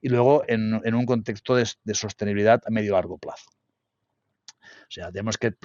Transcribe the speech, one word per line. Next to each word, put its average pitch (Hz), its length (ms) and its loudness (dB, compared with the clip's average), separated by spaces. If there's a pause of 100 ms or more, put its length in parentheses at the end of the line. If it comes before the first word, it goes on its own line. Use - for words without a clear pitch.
y 131 80 -4
luego 123 380 4
en, 110 360 0
en 113 120 0
un 123 100 0
contexto 120 500 -2
de, 120 140 2 (140)
de 107 100 -4
sostenibilidad 104 720 2
a 113 60 -4
medio 107 220 0
largo 87 240 0
plazo. - 320 -14 (1120)
O - 300 -20
sea, 90 200 -12
tenemos 101 260 -4
que 113 140 -2 (140)